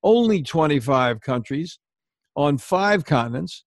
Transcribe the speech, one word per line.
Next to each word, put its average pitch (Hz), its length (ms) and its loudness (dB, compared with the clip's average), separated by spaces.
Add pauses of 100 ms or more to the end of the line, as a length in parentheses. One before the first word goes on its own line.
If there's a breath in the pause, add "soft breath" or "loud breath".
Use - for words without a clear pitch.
only 220 400 4
twenty-five 131 800 0
countries, 139 580 -6 (560)
on 143 240 0
five 190 460 -2
continents. 127 640 -4